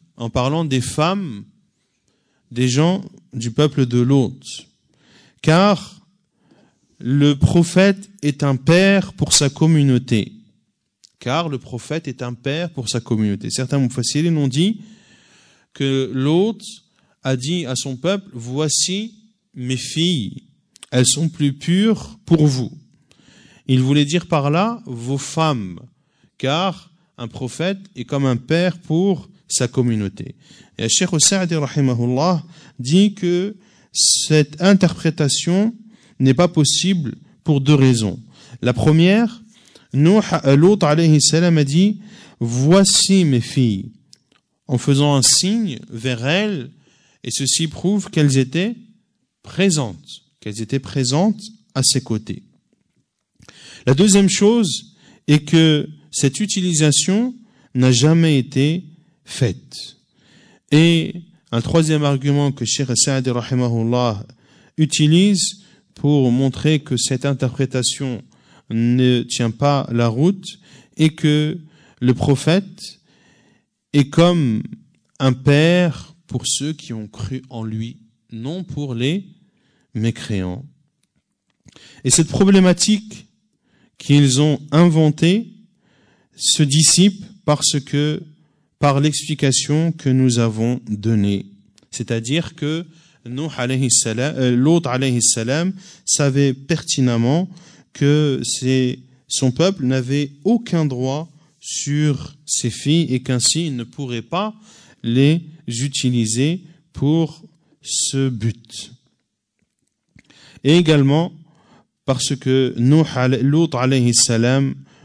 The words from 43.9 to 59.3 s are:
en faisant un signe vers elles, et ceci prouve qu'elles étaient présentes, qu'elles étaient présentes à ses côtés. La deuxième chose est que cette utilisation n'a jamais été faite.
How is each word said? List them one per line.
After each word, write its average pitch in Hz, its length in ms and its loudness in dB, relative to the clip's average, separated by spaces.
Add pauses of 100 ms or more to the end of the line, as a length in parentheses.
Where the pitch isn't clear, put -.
en 131 100 -2
faisant 143 380 2
un 135 60 2
signe 190 580 0 (100)
vers 117 360 -6
elles, 190 460 -2 (520)
et 127 60 -10
ceci 139 380 -2
prouve 196 420 -4
qu'elles 143 280 2
étaient 160 380 -2 (680)
présentes, 143 800 -4 (160)
qu'elles 107 220 -10
étaient 135 180 -4
présentes 143 640 -2 (320)
à 131 80 -2
ses - 160 0
côtés. 107 440 -8 (1400)
La 127 80 4
deuxième 196 360 4
chose 202 640 0 (320)
est 151 120 4
que 151 500 2 (200)
cette - 300 -2
utilisation 185 960 0 (400)
n'a 127 160 4
jamais 156 480 4
été 147 460 -2 (400)
faite. - 720 -6 (760)